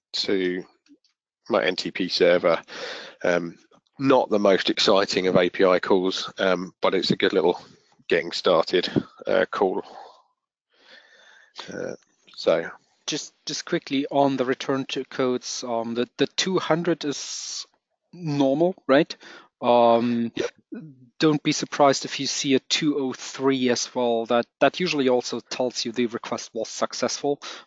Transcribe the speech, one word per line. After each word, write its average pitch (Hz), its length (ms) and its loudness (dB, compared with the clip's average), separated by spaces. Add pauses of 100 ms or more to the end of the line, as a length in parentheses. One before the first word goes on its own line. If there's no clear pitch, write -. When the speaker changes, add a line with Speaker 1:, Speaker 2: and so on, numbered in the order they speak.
(140)
Speaker 1:
to 90 500 -2 (840)
my 113 160 2
N 90 120 0
T - 140 -4
P 90 180 -4
server. 87 520 4 (640)
Um, 87 320 -2 (420)
not 135 320 4
the 107 80 2
most 98 300 4
exciting 98 580 2
of 92 100 2
A 90 120 4
P - 160 0
I 90 140 4
calls, 95 600 0
um, 92 440 -2
but 95 120 2
it's 87 180 0
a - 40 -2
good 98 160 0
little 87 260 2 (500)
getting 85 240 0
started, - 580 0 (360)
uh, 95 240 2
call. 95 320 0 (1900)
Uh, 90 220 -10 (400)
so. 85 340 0 (380)
Speaker 2:
Just, - 260 -8 (140)
just - 180 -6
quickly 143 460 -2
on 139 260 2
the 127 80 0
return 135 420 -2
to 131 180 -6
codes, - 600 -4
um, 117 300 -4
the, 120 140 -2 (100)
the 139 80 2
two - 320 -2
hundred 160 480 0
is - 600 -10 (460)
normal, 151 640 0 (120)
right? 143 280 4 (480)
Um, 120 720 4
Speaker 1:
Yep. - 160 -4 (680)
Speaker 2:
don't 156 240 2
be 151 100 0
surprised - 520 2
if - 140 -8
you 139 80 -6
see 135 280 0
a 127 40 4
two 147 400 0
oh 131 140 -2
three 135 580 0
as - 240 -2
well. 117 320 0
That, 120 200 2 (140)
that 143 200 2
usually 151 280 0
also 123 300 0
tells - 460 -6
you 117 80 -6
the 120 140 0
request 113 460 -8
was 110 160 -6
successful, - 720 -4 (260)